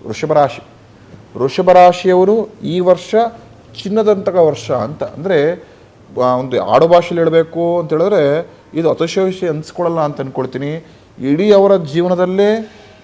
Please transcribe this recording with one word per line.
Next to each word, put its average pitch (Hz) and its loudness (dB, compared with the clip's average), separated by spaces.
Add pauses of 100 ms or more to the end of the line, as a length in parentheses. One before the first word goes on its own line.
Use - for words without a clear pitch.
ವೃಷಭ 131 -6
ರಾಶಿ. 147 0 (760)
ವೃಷಭ 156 0
ರಾಶಿಯವರು 185 4 (140)
ಈ 156 -4
ವರ್ಷ 180 0 (680)
ಚಿನ್ನದಂತಕ 202 -2
ವರ್ಷ 160 0
ಅಂತ, 131 -4
ಅಂದರೆ, 156 -2 (680)
ಆ, 127 0
ಒಂದು 127 -4
ಆಡು 123 4
ಭಾಷೆಯಲ್ಲಿ 175 2
ಹೇಳಬೇಕು 165 0
ಅಂತ 160 -6
ಹೇಳಿದ್ರೆ 160 0 (240)
ಇದು 165 0
ಅತಿಶಯೋಕ್ತಿ 185 -2
ಅನ್ಸ್ಕೊಳ್ಳಲ್ಲ 165 -4
ಅಂತ 147 -4
ಅನ್ಕೊಳ್ತೀನಿ. 135 -8 (320)
ಇಡೀ 156 0
ಅವರ 196 6
ಜೀವನದಲ್ಲೇ 180 -2 (340)